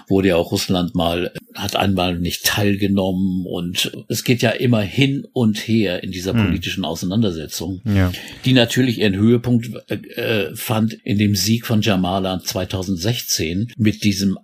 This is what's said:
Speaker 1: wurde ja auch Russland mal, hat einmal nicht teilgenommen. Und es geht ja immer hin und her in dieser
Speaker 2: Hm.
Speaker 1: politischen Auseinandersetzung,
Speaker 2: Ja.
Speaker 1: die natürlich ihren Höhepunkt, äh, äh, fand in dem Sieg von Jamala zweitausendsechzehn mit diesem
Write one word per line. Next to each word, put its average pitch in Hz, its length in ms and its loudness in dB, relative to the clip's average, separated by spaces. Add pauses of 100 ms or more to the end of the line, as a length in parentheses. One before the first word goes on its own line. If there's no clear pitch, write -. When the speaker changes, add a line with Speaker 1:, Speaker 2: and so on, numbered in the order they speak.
Speaker 1:
wurde 98 220 4
ja 85 80 4
auch 85 140 0
Russland 87 440 0
mal, 87 360 0 (220)
hat 101 220 -4
einmal 90 440 0
nicht - 260 -4
teilgenommen. 95 1000 0
Und 90 460 -4 (160)
es 120 160 -4
geht 120 180 2
ja 117 80 4
immer 120 320 2
hin 135 420 0 (100)
und 110 260 2
her 101 440 0
in - 80 -6
dieser 92 220 -4
Speaker 2:
Hm. 110 120 4
Speaker 1:
politischen 85 380 -2
Auseinandersetzung, 87 1000 -2
Speaker 2:
Ja. 98 260 4 (320)
Speaker 1:
die 127 100 4
natürlich 127 460 2
ihren 98 160 2
Höhepunkt, 120 540 2 (180)
äh, - 60 -4
äh, 110 640 -4
fand 110 380 0
in - 260 -2
dem 104 160 4
Sieg 110 300 0
von 107 160 2
Jamala 92 640 0
zweitausendsechzehn 95 1300 -2
mit 107 260 2
diesem 98 400 2